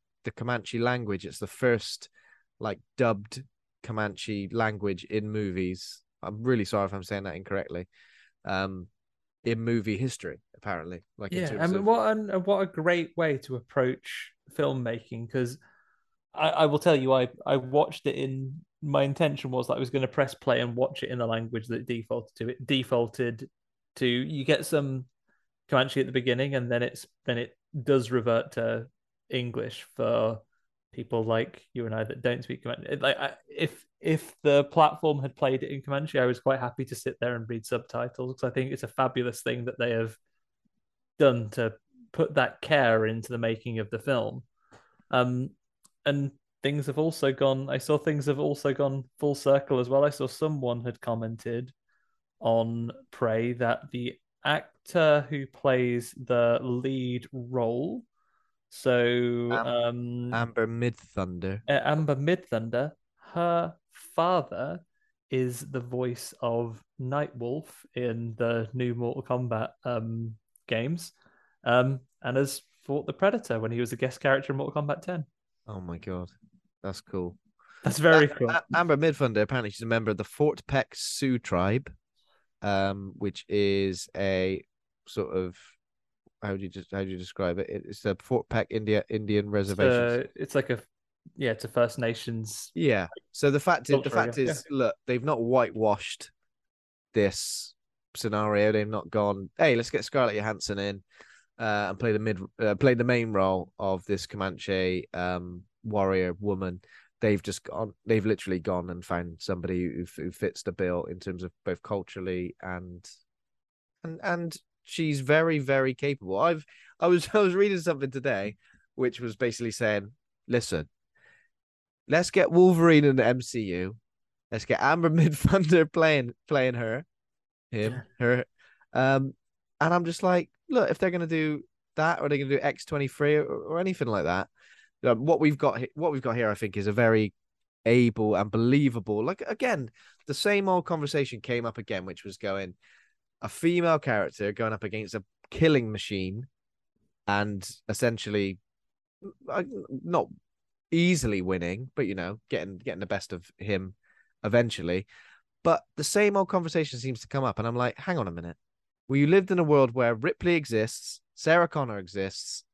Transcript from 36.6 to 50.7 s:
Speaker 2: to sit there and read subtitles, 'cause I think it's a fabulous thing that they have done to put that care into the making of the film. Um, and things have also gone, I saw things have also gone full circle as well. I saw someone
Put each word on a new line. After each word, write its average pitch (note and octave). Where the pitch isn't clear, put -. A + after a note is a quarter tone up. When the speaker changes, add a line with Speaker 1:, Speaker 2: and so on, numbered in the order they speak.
Speaker 2:
to A#2+
sit -
there B2
and A2+
read A#2
subtitles, B2
'cause B2+
I A#2+
think C3
it's C3+
a A2
fabulous B2
thing B2
that B2
they A#2+
have A2+
done A#2+
to A2+
put D#3
that B2+
care A#2
into A2+
the B2
making A2+
of G#2+
the A2+
film. B2
Um, B2
and C#3+
things C#3+
have C#3+
also D#3
gone, C3+
I C3+
saw D3+
things D3
have C#3+
also C#3+
gone C3+
full C#3+
circle C#3
as B2
well. C#3
I D3
saw C#3
someone B2+